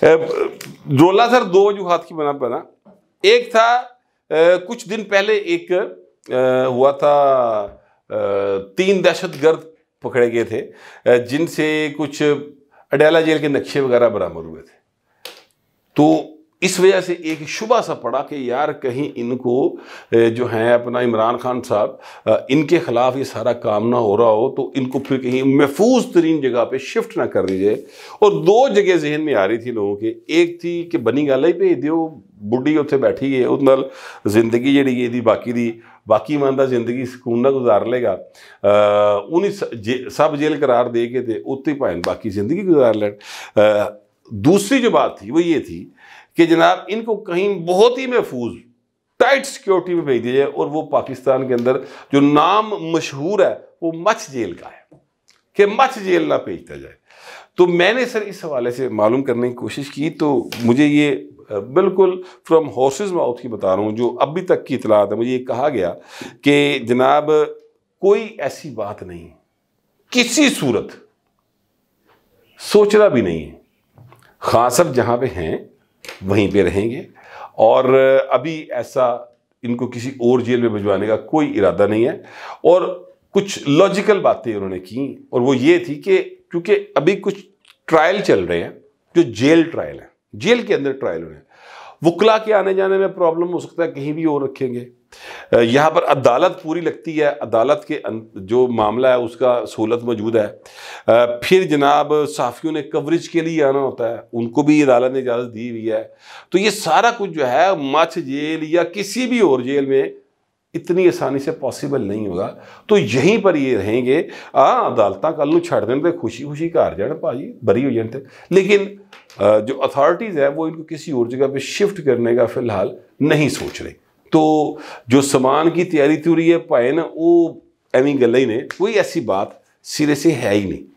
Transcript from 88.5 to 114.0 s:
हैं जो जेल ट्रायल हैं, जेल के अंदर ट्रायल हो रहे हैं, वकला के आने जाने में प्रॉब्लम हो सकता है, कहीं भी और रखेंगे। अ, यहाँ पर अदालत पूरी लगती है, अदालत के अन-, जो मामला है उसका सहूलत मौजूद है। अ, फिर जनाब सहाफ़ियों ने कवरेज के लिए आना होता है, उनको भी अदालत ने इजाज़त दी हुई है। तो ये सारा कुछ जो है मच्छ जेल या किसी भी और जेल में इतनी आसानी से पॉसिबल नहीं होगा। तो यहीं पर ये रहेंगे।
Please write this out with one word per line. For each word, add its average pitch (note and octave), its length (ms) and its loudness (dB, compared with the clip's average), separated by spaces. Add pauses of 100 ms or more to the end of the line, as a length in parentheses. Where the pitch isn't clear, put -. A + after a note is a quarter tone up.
हैं - 180 -10 (380)
जो E3+ 60 4
जेल C#3+ 420 2
ट्रायल D#2 320 -10
हैं, - 140 -20 (240)
जेल G#3+ 280 2
के G3 120 -2
अंदर C#3 180 -2
ट्रायल G2 300 -6
हो E2 60 -14
रहे D#2 100 -20
हैं, - 80 -20 (580)
वकला G3 340 4
के G#3+ 140 -2
आने F#3+ 220 2
जाने F#3+ 240 4
में F#3+ 160 -2
प्रॉब्लम E3+ 320 0
हो F3 140 -4
सकता C#3 220 -6
है, D#3+ 80 -2
कहीं C#3 240 -8
भी D#3+ 100 -6
और C#3+ 200 0
रखेंगे। B2 440 -6 (640)
अ, A2 60 6
यहाँ B2+ 320 4
पर E3 120 0
अदालत C#3+ 480 2
पूरी E3+ 300 -6
लगती D#3+ 360 -6
है, D3 180 0
अदालत A#2+ 540 0
के D3+ 60 -4
अन-, A2 280 -8 (140)
जो A2+ 320 0
मामला A2+ 420 0
है B2 80 4
उसका A#2+ 460 -2
सहूलत A2+ 380 -4
मौजूद A2+ 340 -2
है। G#2+ 100 2
अ, - 1000 0
फिर F#3 200 4
जनाब D3 480 2
सहाफ़ियों D3 600 -4
ने D3+ 80 -4
कवरेज D#3 460 -4
के E3 120 -2
लिए D#3+ 220 -2
आना C#3 160 2
होता A#2+ 360 -4
है, G#2 200 -16
उनको A#2 280 -2
भी D3+ 200 4
अदालत B2+ 300 4
ने C3+ 60 -2
इजाज़त A#2+ 300 -4
दी A2+ 200 -12
हुई A2+ 180 -8
है। A2 280 -4 (380)
तो F3+ 60 2
ये G#3 120 0
सारा F#3 400 2
कुछ G3+ 200 -6
जो D#3 140 -2
है C#3+ 480 0
मच्छ E3 260 0
जेल D3+ 460 -6
या E3 180 0
किसी G3 440 -6
भी A#3 140 0
और C3+ 220 4
जेल C#3 240 -2
में C3+ 280 0 (600)
इतनी F3 340 0
आसानी C#3 300 -2
से C#3+ 120 -6
पॉसिबल C#3 520 -6
नहीं G#2 260 -6
होगा। F#2+ 300 -6 (300)
तो G#3 80 6
यहीं E3+ 460 2
पर F#3 140 4
ये C3 200 0
रहेंगे। B2 520 0 (280)